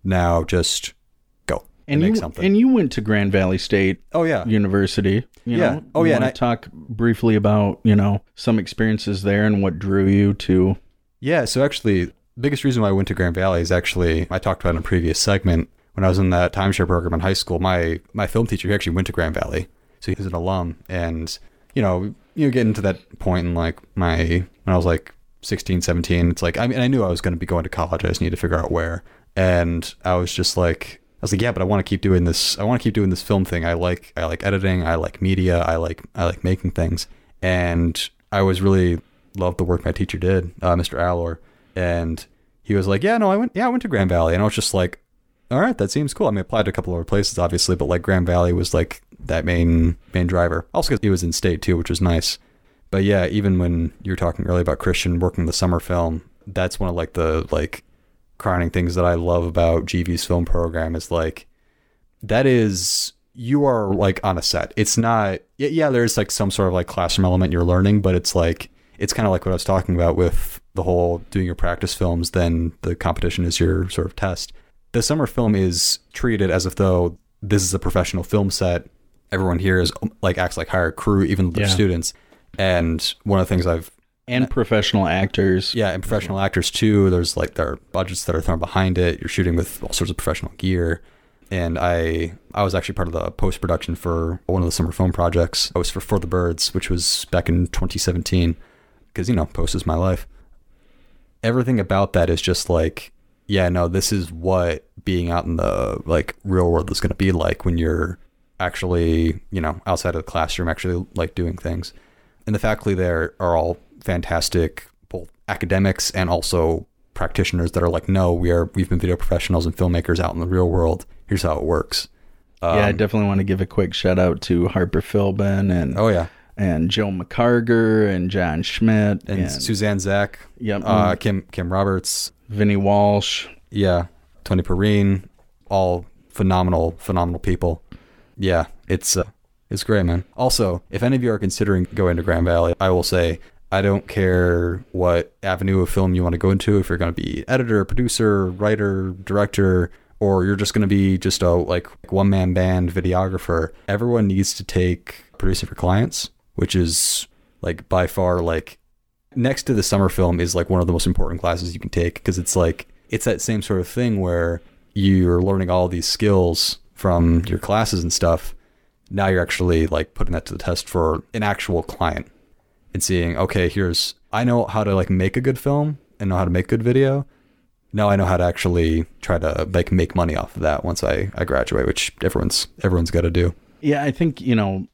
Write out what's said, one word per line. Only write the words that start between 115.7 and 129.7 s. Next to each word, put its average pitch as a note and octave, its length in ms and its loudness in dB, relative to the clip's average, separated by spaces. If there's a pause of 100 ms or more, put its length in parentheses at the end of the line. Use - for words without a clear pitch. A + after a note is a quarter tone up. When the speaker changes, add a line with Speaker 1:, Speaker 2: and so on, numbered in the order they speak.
Speaker 1:
and F#2 180 -2
also E2 560 0 (280)
practitioners F2 600 -2
that F2 100 2
are E2+ 60 4
like, E2+ 200 -2
"No, F#2 240 4
we F2 180 2
are, E2+ 240 2
we've F#2 140 0
been F2 100 0
video F2 160 0
professionals F2 500 0
and D#2+ 100 -2
filmmakers F2 440 0
out E2+ 140 -2
in E2+ 60 -6
the F2 80 -4
real F2+ 220 2
world. E2 360 0 (220)
Here's - 160 -2
how D#2+ 140 0
it - 60 -4
works." - 440 -2 (540)
Speaker 2:
Yeah, F2 80 0
I G2+ 200 2
Speaker 1:
Um, E2 80 -2
Speaker 2:
definitely G#2 300 0
wanna G2 160 0
give F#2+ 180 0
a F2+ 40 0
quick F#2 280 -2
shout F#2 260 2
out F2+ 220 2
to F2 280 2
Harper E2+ 320 0
Philbin G2 720 0
and D#2 260 0
Speaker 1:
Oh, G#2+ 120 2
yeah. E2+ 180 0 (300)
Speaker 2:
and F2 320 0
Joe G2+ 220 -2
McCarger A2+ 1000 2
and F2+ 220 0
John F2 320 -2
Schmidt G#2+ 640 2
Speaker 1:
And F#2+ 140 -2
Speaker 2:
and F2 100 -2
Speaker 1:
Suzanne G2+ 480 -2